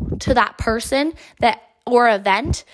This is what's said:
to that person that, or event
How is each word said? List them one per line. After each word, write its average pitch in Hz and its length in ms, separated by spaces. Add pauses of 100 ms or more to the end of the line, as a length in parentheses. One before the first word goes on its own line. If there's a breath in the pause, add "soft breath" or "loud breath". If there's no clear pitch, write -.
(180)
to - 160
that 220 240
person 269 560 (240 loud breath)
that, 233 240 (240)
or 240 240
event 202 640